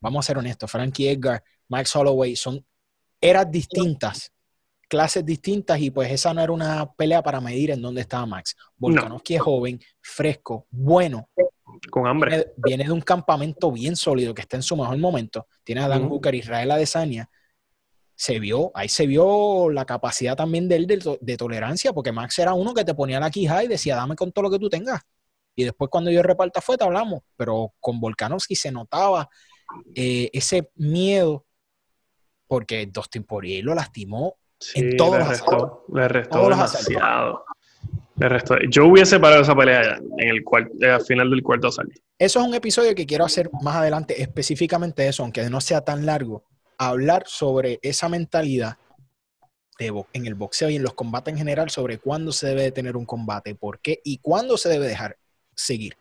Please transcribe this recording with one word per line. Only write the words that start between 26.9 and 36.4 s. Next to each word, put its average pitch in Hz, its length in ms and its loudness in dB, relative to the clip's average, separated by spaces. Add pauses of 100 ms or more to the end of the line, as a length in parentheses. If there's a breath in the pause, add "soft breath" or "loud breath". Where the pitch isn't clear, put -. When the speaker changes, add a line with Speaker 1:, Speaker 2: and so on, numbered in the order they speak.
Speaker 1:
Pero 113 440 -4
con 120 200 -4
Volkanovski 113 560 -4
se 143 160 -4
notaba, 151 560 0 (680)
eh, 123 360 -2
ese 156 440 -2
miedo, 170 680 0 (1040)
porque 113 380 -4
Dustin 101 380 -10
Poirier 92 400 -8
lo 147 100 -2
lastimó 123 640 -6 (220)
Speaker 2:
Sí, - 200 -6
Speaker 1:
en 127 160 2
todos 170 180 4
Speaker 2:
le 185 60 4
Speaker 1:
los - 100 2
Speaker 2:
restó, - 160 -4 (100)
Speaker 1:
asaltos. - 240 -2 (140)
Speaker 2:
le 131 140 2
restó 120 300 -2
Speaker 1:
Todos - 140 6